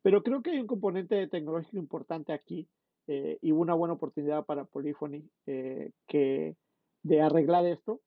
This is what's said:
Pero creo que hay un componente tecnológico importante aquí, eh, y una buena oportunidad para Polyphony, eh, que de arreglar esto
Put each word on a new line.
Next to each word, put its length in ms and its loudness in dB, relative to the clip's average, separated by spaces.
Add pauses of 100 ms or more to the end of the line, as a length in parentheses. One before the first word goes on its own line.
Pero 220 6
creo 180 0
que 100 -4
hay 80 -2
un 60 -4
componente 600 -2
tecnológico 500 -6
importante 560 -8
aquí, 340 -10 (400)
eh, 340 -4
y 100 2
una 220 4
buena 220 0
oportunidad 500 -4
para 180 -6
Polyphony, 600 -8 (220)
eh, 460 -8 (160)
que 480 2 (480)
de 180 4
arreglar 440 4
esto 420 -4